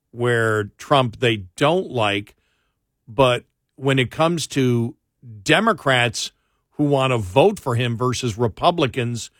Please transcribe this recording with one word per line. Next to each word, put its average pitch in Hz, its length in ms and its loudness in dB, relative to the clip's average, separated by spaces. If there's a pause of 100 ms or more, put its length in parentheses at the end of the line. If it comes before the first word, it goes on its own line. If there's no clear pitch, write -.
(100)
where 113 540 0 (120)
Trump 131 440 0
they 113 240 0 (120)
don't 165 340 0
like, 104 460 -2 (720)
but 123 360 2 (320)
when 135 220 0
it 120 120 0
comes 160 380 0
to 120 480 0 (460)
Democrats 151 880 0 (400)
who 147 120 -2
wanna 135 320 2
vote 135 420 2
for 120 180 -6
him 120 200 -2
versus 120 400 -2
Republicans 123 1040 -2